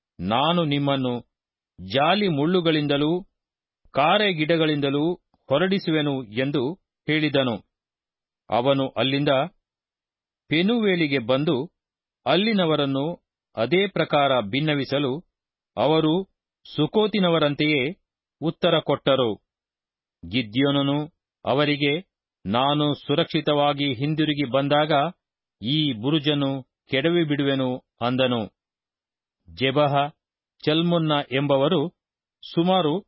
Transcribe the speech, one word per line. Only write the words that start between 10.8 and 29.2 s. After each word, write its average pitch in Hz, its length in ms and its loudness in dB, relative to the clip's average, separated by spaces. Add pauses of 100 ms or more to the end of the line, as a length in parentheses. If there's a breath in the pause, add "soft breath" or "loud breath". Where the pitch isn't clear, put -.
ಬಂದು 131 520 -2 (540)
ಅಲ್ಲಿನವರನ್ನು 156 1000 0 (300)
ಅದೇ 151 320 0
ಪ್ರಕಾರ 143 520 0
ಬಿನ್ನವಿಸಲು 139 800 -2 (580)
ಅವರು 156 580 0 (400)
ಸುಕೋತಿನವರಂತೆಯೇ 156 1300 0 (400)
ಉತ್ತರ 165 380 0
ಕೊಟ್ಟರು. 131 560 0 (920)
ಗಿದ್ಯೋನನು 139 840 0 (340)
ಅವರಿಗೆ, 147 600 0 (400)
"ನಾನು 143 480 0
ಸುರಕ್ಷಿತವಾಗಿ 143 1000 0
ಹಿಂದಿರುಗಿ 147 580 -2
ಬಂದಾಗ 143 400 2 (680)
ಈ 143 320 -2
ಬುರುಜನ್ನು 139 720 -2
ಕೆಡವಿಬಿಡುವೆನು" 139 1120 -2 (240)
ಅಂದನು. 123 460 0 (1080)